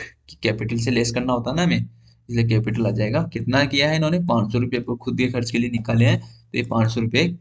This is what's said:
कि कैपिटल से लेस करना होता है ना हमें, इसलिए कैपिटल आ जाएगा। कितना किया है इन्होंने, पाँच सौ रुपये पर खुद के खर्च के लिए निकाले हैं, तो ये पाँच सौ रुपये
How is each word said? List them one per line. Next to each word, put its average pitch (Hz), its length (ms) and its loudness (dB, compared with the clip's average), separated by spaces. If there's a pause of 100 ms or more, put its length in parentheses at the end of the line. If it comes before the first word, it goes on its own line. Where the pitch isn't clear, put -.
(300)
कि - 140 -20
कैपिटल 110 360 -2
से 120 120 0
लेस 117 200 2
करना 123 220 -2
होता 120 160 -2
है 135 60 -4
ना 175 80 2
हमें, 117 240 2 (420)
इसलिए 117 180 2
कैपिटल 110 400 2
आ 101 40 2
जाएगा। 107 300 0 (120)
कितना 127 320 0
किया 139 240 0
है 156 60 2
इन्होंने, 160 260 2
पाँच 117 300 0
सौ 123 80 2
रुपये 120 220 0
पर 123 160 -6
खुद 120 200 -4
के 123 120 2
खर्च 120 220 -2
के 120 60 0
लिए 120 140 0
निकाले 117 340 2
हैं, 175 140 4
तो - 380 -12
ये 123 80 0
पाँच 113 260 0
सौ 120 100 -2
रुपये 120 260 2 (140)